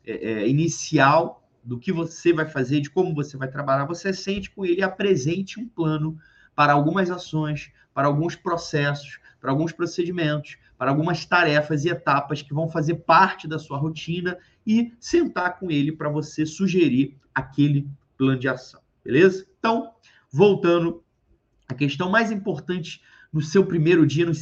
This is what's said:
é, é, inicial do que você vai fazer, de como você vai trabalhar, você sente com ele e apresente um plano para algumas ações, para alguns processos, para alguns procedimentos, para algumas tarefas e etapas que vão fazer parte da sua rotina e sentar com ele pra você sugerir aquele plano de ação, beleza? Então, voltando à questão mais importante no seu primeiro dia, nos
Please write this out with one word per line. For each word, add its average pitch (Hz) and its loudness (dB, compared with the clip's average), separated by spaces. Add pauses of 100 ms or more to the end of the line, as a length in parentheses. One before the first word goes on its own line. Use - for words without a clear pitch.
é, 110 -6
é, 107 0
inicial 151 2 (140)
do 123 -10
que 185 -4
você 165 0
vai 156 0
fazer, 139 -2
de 143 -6
como 180 0
você 143 -6
vai 135 -6
trabalhar, 139 -2
você 175 -6
sente 196 -8
com 196 -8
ele 175 0
e - 0
apresente 190 -2
um 240 -10
plano 156 -2 (340)
para 147 2
algumas 175 2
ações, 151 -6 (240)
para 139 0
alguns 156 0
processos, 147 -4 (200)
para 135 -4
alguns 160 0
procedimentos, 165 -4 (200)
para 131 -2
algumas 165 0
tarefas 151 2
e 175 0
etapas 147 -2
que - -14
vão 160 -2
fazer 160 -2
parte 180 2
da 156 -6
sua 143 -10
rotina 170 -6 (300)
e 233 2
sentar 190 -2
com 180 -6
ele 147 0
pra 147 -6
você 151 -4
sugerir 160 2 (160)
aquele 143 0 (280)
plano 135 2
de 127 -4
ação, - -8 (240)
beleza? 185 4 (100)
Então, 233 -2 (400)
voltando 170 2 (640)
à 135 -10
questão 143 -2
mais 220 2
importante 180 -6 (320)
no 156 0
seu 185 4
primeiro 170 4
dia, 147 2
nos 165 -2